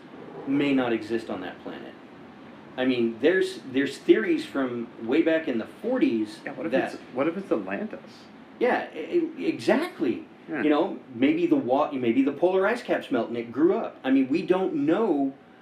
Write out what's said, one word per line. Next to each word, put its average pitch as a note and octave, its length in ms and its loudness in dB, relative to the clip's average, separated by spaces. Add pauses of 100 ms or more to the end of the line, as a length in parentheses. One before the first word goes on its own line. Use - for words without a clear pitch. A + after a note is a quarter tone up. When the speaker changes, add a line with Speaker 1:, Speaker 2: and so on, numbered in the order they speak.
(460)
Speaker 1:
may C#3 280 2
not B2+ 200 2
exist A2+ 360 -2
on F#2+ 120 -6
that F2+ 220 -12
planet. - 300 -14 (840)
I B2+ 80 0
mean, A#2 340 2
there's, F3+ 400 2 (140)
there's C3+ 240 0
theories F3+ 480 4
from A#2+ 420 -4 (160)
way C3 180 2
back D#3+ 280 2
in A#2+ 80 0
the G#2 80 -4 (160)
forties C#3+ 640 0
Speaker 2:
Yeah, C#3+ 80 -8
what C3 140 -8
if - 40 -6
Speaker 1:
that C3 220 0
Speaker 2:
it's, - 80 -12 (120)
what C#3 140 0
if E3+ 80 -2
it's F#3+ 160 -6
Atlantis? G3+ 480 -4 (600)
Speaker 1:
Yeah, A#3 360 0
e-, E3 280 0 (140)
e-, E3 100 -6
exactly. E3 760 0 (220)
Speaker 2:
Yeah. D#3 160 -4
Speaker 1:
You D3+ 60 4
know, D#3 300 2 (140)
maybe D3+ 320 2
the D3 120 4
wa-, C3 340 2
maybe B2+ 300 2
the C#3 100 2
polar F#3 340 2
ice A#3+ 160 0
caps - 300 -2
melt A#2+ 160 0
and - 100 -6
it A#2+ 140 -6
grew D#3+ 240 4
up. - 280 -6
I C3 80 2
mean, C3 180 4
we E3+ 140 0
don't F3+ 320 2
know D3 580 2 (280)